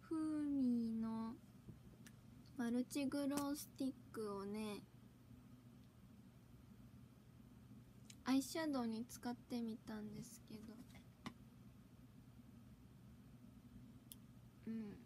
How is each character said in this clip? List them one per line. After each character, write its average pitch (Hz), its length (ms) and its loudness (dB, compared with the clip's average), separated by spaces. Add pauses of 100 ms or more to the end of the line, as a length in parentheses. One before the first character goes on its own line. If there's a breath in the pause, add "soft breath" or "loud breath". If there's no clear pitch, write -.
フ - 140 0 (260)
ー 294 100 6
ミ 247 380 8
ー 226 120 4
の 226 360 2 (1200)
マ 233 120 4
ル 247 140 6
チ 285 220 4
グ 285 220 6
ロ 277 80 6
ー 285 200 4
ス - 120 -6 (100)
テ 269 60 4
ィ 262 40 6
ッ 262 60 0 (180)
ク 208 220 0
を 196 100 0
ね、 208 380 0 (3500)
ア 262 100 8
イ 269 80 12
シ - 160 2
ャ 311 120 6
ド 269 120 8
ウ 233 40 6
に 226 200 4
使 - 240 -2
っ 247 40 2
て 240 280 0
み 226 160 0
た 214 200 -4
ん 214 140 -2
で 214 100 -4
す - 240 -10
け 220 100 -8
ど、 214 180 -8 (4000)
う 226 40 -2
ん。 214 360 -2